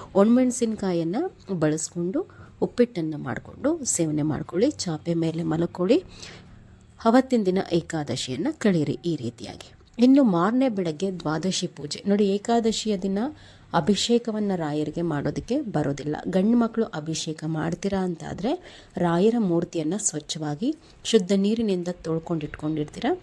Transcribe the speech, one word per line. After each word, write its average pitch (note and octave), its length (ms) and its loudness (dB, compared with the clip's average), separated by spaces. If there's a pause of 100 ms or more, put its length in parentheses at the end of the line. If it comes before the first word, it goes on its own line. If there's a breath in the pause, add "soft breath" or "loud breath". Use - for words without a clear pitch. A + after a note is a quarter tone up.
(160 loud breath)
ಒಣಮೆಣಸಿನ್ಕಾಯನ್ನ G#3 1000 2 (380)
ಬಳಸ್ಕೊಂಡು F3 720 -2 (360 loud breath)
ಉಪ್ಪಿಟ್ಟನ್ನ E3 560 0
ಮಾಡ್ಕೊಂಡು A#3 680 -4
ಸೇವನೆ D3+ 360 0
ಮಾಡ್ಕೊಳ್ಳಿ. D#3+ 500 0
ಚಾಪೆ E3+ 420 -6
ಮೇಲೆ E3 300 -2
ಮಲ್ಕೊಳ್ಳಿ. F3 600 0 (1000 loud breath)
ಅವತ್ತಿನ B3 400 4
ದಿನ F#3 120 2 (160)
ಏಕಾದಶಿಯನ್ನ D3+ 800 -2
ಕಳೀರಿ E3 540 0
ಈ E3+ 100 0
ರೀತಿಯಾಗಿ. - 560 -10 (280)
ಇನ್ನು C4+ 240 8
ಮಾರನೇ A3 460 4
ಬೆಳಗ್ಗೆ F#3 500 -4
ದ್ವಾದಶಿ E3 480 -2
ಪೂಜೆ. - 400 -10
ನೋಡಿ, G3+ 200 4
ಏಕಾದಶಿಯ G#3+ 720 0
ದಿನ G3 220 -2 (540 loud breath)
ಅಭಿಷೇಕವನ್ನ G#3 840 2
ರಾಯರಿಗೆ D3+ 460 -2
ಮಾಡೋದಕ್ಕೆ D#3 600 -2
ಬರೋದಿಲ್ಲ. D3 540 -2 (120)
ಗಂಡು F#3+ 300 4
ಮಕ್ಕಳು A3+ 280 0
ಅಭಿಷೇಕ D#3 640 -6
ಮಾಡ್ತೀರಾ E3 520 -2
ಅಂತಾದ್ರೆ F3+ 840 -6 (140)
ರಾಯರ F3 400 4
ಮೂರ್ತಿಯನ್ನ E3+ 600 0
ಸ್ವಚ್ಛವಾಗಿ D#3 760 -4 (280 loud breath)
ಶುದ್ಧ G3 320 2
ನೀರಿನಿಂದ G3 560 0
ತೊಳ್ಕೊಂಡು D#3+ 540 -4
ಇಟ್ಕೊಂಡಿರ್ತೀರ. D3+ 600 -4 (180)